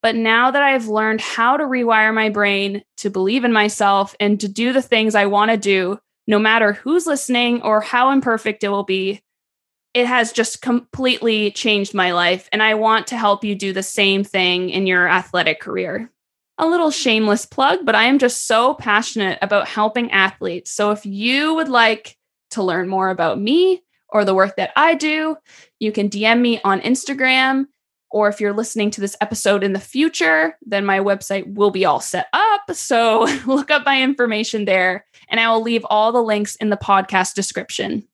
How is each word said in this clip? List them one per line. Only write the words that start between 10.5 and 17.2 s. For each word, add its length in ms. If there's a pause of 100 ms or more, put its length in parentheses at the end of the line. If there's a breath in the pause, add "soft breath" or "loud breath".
completely 880
changed 420
my 200
life. 380
And 120
I 100
want 340
to 100
help 260
you 100
do 200
the 100
same 400
thing 480
in 160
your 200
athletic 520
career. 500 (500)
A 80
little 240
shameless 560